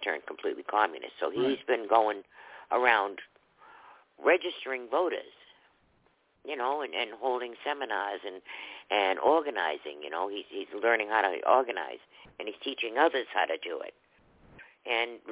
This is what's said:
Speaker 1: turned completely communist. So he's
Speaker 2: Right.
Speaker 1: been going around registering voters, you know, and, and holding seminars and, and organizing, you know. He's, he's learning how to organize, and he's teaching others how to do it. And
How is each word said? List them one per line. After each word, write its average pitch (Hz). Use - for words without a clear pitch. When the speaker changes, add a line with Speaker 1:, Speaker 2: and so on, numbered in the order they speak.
Speaker 1:
turned 82
completely -
communist. 85
So 71
he's 131
Speaker 2:
Right. -
Speaker 1:
been 117
going 107
around 107
registering 139
voters, 156
you 151
know, 139
and, 110
and 117
holding 123
seminars 107
and, 95
and 95
organizing, 85
you 71
know. 85
He's, 101
he's 92
learning 110
how 107
to 95
organize, 92
and 104
he's 107
teaching 120
others 147
how 95
to 82
do 85
it. -
And 117